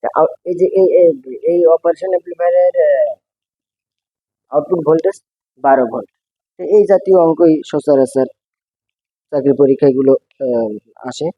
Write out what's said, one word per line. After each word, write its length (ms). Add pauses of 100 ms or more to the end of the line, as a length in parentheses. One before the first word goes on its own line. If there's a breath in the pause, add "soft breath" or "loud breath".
তা 120
আউ-, 200 (100)
এই 100
যে 100
এই, 220 (100)
এই, 120 (340)
এই 220
অপারেশন 420
অ্যাম্প্লিফায়ারের, 720
আহ, 300 (1400)
আউটপুট 340
ভোল্টেজ 320 (460)
বারো 220
ভোল্ট। 240 (500)
তো 40
এই 220
জাতীয় 320
অঙ্কই 360 (120)
সচরাচর 640 (1040)
চাকরি 260
পরীক্ষাগুলো, 560 (280)
আহ, 300 (280)
আসে। 280 (100)